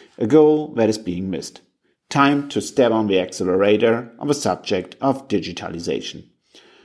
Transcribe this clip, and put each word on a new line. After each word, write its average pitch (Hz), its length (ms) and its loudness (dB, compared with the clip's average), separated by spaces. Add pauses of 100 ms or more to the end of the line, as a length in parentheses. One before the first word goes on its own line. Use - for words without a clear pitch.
(180)
a - 80 -4
goal 151 440 4
that 113 200 2
is 110 80 0
being 92 320 -6
missed. - 320 -10 (480)
Time 143 400 2
to - 100 -4
step 120 320 2
on 110 140 2
the 95 140 2
accelerator 104 1000 2
on 147 100 -8
the 147 60 2
subject 98 680 -4
of 135 280 -2
digitalization. 87 960 -6 (600)